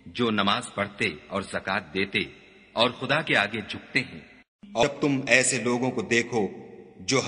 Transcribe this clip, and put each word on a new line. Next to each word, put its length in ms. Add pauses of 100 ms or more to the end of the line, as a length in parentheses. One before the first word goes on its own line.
(140)
جو 180
نماز 440
پڑھتے 400 (120)
اور 160
زکوٰۃ 500
دیتے 260 (560)
اور 140 (100)
خدا 220
کے 160
آگے 260
جھکتے 380
ہیں۔ 200 (420)
اور 240
جب 140
تم 280
ایسے 340
لوگوں 280
کو 180
دیکھو 380 (580)
جو 220